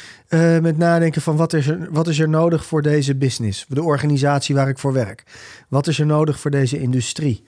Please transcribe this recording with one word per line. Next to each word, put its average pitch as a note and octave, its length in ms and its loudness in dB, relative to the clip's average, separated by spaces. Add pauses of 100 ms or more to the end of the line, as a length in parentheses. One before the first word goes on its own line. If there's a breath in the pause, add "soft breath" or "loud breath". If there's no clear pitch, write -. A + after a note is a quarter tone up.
(280 loud breath)
eh, E3 320 4
met D#3+ 180 2
nadenken E3 440 2
van: D#3 140 0
wat D#3+ 180 0
is D3 140 0
er, E3 240 -2
wat D#3+ 160 0
is D3+ 120 0
er D#3 100 2
nodig D#3+ 360 2
voor D#3 160 -2
deze D3 340 2
business, A#2+ 480 -2
voor C3+ 120 -8
de D3 80 0
organisatie C#3+ 720 0
waar C3+ 140 2
ik C3 100 -4
voor C#3 140 -2
werk? A2+ 300 -4 (460 loud breath)
Wat C3+ 180 0
is D3+ 120 0
er D3+ 60 0
nodig D3+ 340 0
voor D3 120 -6
deze C#3 280 0
industrie? B2+ 680 -4